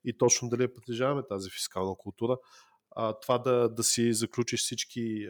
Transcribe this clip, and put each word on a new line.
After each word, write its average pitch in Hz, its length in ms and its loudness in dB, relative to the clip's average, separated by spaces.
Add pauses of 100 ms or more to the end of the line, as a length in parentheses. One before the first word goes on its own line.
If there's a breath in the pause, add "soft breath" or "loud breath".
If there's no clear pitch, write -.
и 123 120 -4
точно 123 320 4
дали 120 120 2
я 123 120 0
притежаваме 131 560 -2
тази 98 200 -6
фискална 95 480 -4
култура. 117 400 -4 (580 soft breath)
А, 110 240 -4
това 123 180 2
да, 123 320 4
да 113 140 -2
си 117 300 4
заключиш 117 480 -2
всички, 110 680 -6